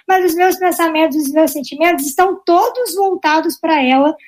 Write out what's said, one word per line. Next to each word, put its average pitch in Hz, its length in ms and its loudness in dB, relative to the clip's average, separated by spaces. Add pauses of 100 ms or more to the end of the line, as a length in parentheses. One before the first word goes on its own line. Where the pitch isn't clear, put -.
mas 381 180 2
os 330 100 0
meus 359 220 2
pensamentos, 320 580 0
os 294 160 -2
meus 311 200 2
sentimentos 294 540 -2
estão 359 400 0
todos 453 500 0
voltados 330 640 -2
para 320 240 0
ela 269 320 2 (140)